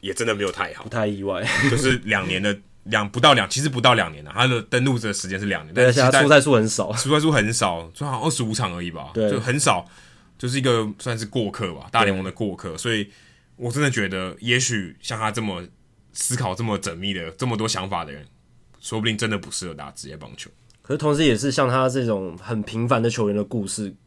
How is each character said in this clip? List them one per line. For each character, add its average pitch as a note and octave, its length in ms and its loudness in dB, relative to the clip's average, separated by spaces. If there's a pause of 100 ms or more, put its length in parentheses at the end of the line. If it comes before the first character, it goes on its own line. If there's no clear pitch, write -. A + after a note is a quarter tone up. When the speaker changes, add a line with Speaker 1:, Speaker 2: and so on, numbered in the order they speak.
Speaker 1:
也 - 120 -8
真 A2+ 140 -2
的 A2 80 2
没 G2+ 80 -4
有 F#2 100 -2
太 F2 220 -6
好。 - 100 -16
Speaker 2:
不 G#2+ 60 -12
太 A2 160 0
意 G2+ 160 -4
外。 F#2+ 200 -4 (280)
Speaker 1:
就 A#2+ 60 2
是 B2+ 280 2
两 G2 240 0
年 F#2 140 -2
的， G2+ 140 0 (280)
两， G#2 240 0
不 A2 100 -6
到 D3 140 8
两， G#2 160 4
其 - 120 -4
实 D3+ 80 0
不 B2+ 120 -2
到 B2 140 6
两 F2 180 2
年 D2 120 -16
了， D2 100 -16
他 A#2+ 120 2
的 B2 160 2
登 B2 220 0
陆 C3 140 2
的 G#2+ 140 -2
时 - 140 -6
间 F#2+ 120 -4
是 G#2 80 -4
两 E2+ 180 -2
年， D#2 100 -16
Speaker 2:
对， B2 100 6
Speaker 1:
但 B2+ 80 8
是 C3 80 4
其 B2+ 40 6
实 C3 80 6
在 C3+ 60 8
Speaker 2:
而 C3+ 40 8
且 - 0 -
他 - 0 -
出 C#3+ 60 6
赛 D3 120 10
数 C#3 140 4
很 A2 140 6
少。 G#2 240 -2
Speaker 1:
出 A#2+ 180 -2
赛 D3+ 100 6
数 D#3 120 4
很 A2+ 200 2
少， E2+ 420 -2
就 D3 100 -8
好 C#3 80 -4
像 A#2 100 -4
二 D#3+ 80 0
十 B2+ 120 -2
五 A2 100 -2
场 G#2+ 220 -2
而 F2 80 -6
已 F2 80 -6
吧， D2 240 -12
Speaker 2:
对。 G#2+ 160 2
Speaker 1:
就 G#2 100 0
很 B2+ 180 0
少， F#2+ 280 2 (500)
就 B2+ 120 -6
是 C3 100 -2
一 - 20 0
个 A#2 260 4 (120)
算 A#2 200 -6
是 A2+ 60 -6
过 G#2 260 -2
客 G2 240 -6
吧， - 160 -16
大 A2+ 140 4
联 G2+ 100 2
盟 F#2+ 100 -4
的 F#2 80 -6
过 G2+ 240 -4
客。 F2+ 140 -12
Speaker 2:
对。 D#2+ 80 -10
Speaker 1:
所 A#2+ 140 -2
以 G2+ 160 -2 (480)
我 A#2+ 140 -6
真 C#3 120 -2
的 C#3+ 60 2
觉 G#2 200 -2
得， F#2 320 -6
也 A#2+ 180 0
许 A#2 420 -4
像 A2+ 180 -8
他 A2 120 0
这 A2+ 100 -6
么 F#2+ 220 -6 (500)
思 - 240 -4
考 G#2+ 180 -2
这 G#2+ 100 -6
么 G#2 140 -2
缜 E2+ 180 -6
密 G2 180 -6
的， E2 160 -8
这 B2+ 160 -6
么 A#2 100 0
多 A2 100 -2
想 F#2+ 220 -4
法 E2+ 160 -4
的 D2 80 -12
人， D2+ 140 -16 (540)
说 A2 200 -6
不 A2 60 -2
定 A2+ 100 0
真 A2 140 -2
的 G#2 80 -2
不 E2+ 120 -10
适 - 160 -8
合 E2 60 -10
打 C#2+ 200 -12
职 - 180 -16
业 D2+ 60 -14
棒 A#1 200 -16
球。 - 140 -16 (320)
Speaker 2:
可 - 100 -6
是 C#3 60 -2
同 D3 180 2
时 D#3 80 4
也 B2+ 100 6
是 B2+ 160 0
像 C3+ 160 2
他 C3 220 2
这 B2+ 160 0
种 F#2+ 320 -2
很 G#2+ 260 -4
平 A2+ 240 -4
凡 A#2+ 160 2
的 A#2+ 60 2
球 A2 200 0
员 G2+ 80 0
的 G#2 60 0
故 G2+ 240 -4
事 G2 280 -8 (120)